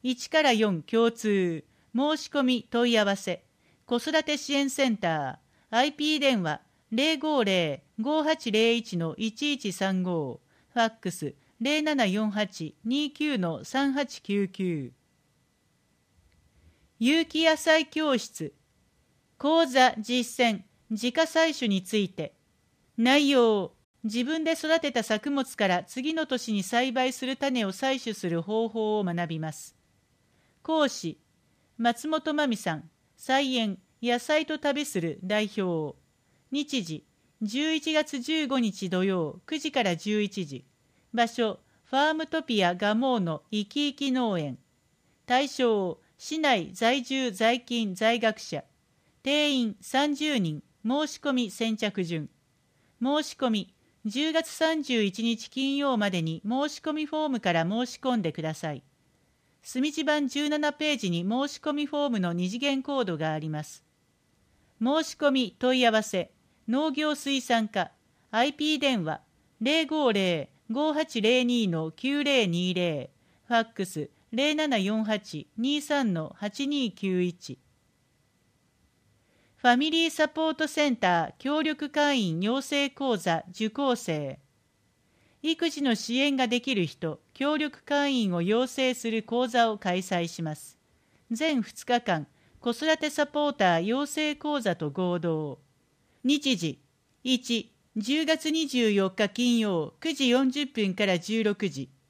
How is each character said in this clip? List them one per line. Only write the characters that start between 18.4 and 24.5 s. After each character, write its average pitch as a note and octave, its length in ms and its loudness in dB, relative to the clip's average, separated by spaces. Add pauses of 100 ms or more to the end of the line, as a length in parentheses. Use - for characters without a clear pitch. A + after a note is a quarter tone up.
講 D#4+ 280 4
座 B3+ 320 6
実 A#3+ 480 0
践、 G#3 180 0 (260)
自 A3+ 220 -2
家 D#4+ 120 2
採 D#4+ 340 2
取 A#3+ 120 0
に F#3+ 120 2
つ F#3 140 -6
い G3+ 140 2
て。 - 240 -8 (640)
内 C#4 320 6
容、 A3+ 440 4 (300)
自 A3+ 200 -2
分 D#4+ 200 -2
で D#4+ 100 2